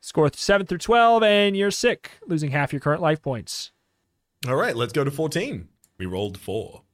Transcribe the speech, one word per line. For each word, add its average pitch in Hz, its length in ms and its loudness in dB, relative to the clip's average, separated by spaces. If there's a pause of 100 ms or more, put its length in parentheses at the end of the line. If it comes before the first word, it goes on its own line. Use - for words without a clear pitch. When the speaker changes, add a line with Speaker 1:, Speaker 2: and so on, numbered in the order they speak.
Speaker 1:
Score 151 300 0
th-, - 100 -16
seven 196 260 2
through 180 120 -4
twelve, 233 440 4
and 202 320 4
you're 196 160 0
sick, - 420 -2 (140)
losing 156 240 -2
half 143 220 -2
your 143 80 -4
current 151 220 0
life 156 180 2
points. - 520 -8 (760)
Speaker 2:
All 131 80 0
right, 185 180 0
let's 113 200 -2
go 143 100 2
to 139 60 -2
fourteen. 160 580 -4 (300)
We 92 80 -6
rolled 95 320 -4
four. - 440 -8 (120)